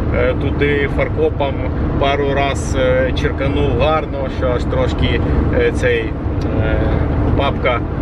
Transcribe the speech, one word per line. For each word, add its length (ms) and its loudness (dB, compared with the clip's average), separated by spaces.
е, 240 2
туди 560 0
фаркопом 580 0
пару 340 0
раз, 460 0
е, 400 2
черканув 600 0
гарно, 380 0
що 100 0
аж 160 0
трошки, 560 0
е, 140 2
цей, 280 2
е, 100 -2
бабка 420 0